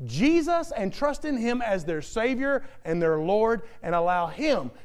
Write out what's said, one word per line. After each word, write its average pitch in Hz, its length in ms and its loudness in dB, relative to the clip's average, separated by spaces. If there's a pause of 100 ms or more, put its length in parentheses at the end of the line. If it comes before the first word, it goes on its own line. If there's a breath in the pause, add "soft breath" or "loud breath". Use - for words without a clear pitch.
Jesus 311 640 2
and 196 220 -2
trust 285 320 -2
in 294 120 -2
him 240 240 0
as 196 240 -2
their 156 160 -2
Savior 254 640 0 (220 loud breath)
and 170 180 0
their 160 160 4
Lord 208 440 2 (200 loud breath)
and 165 100 -4
allow 175 360 2
him 190 420 0 (140)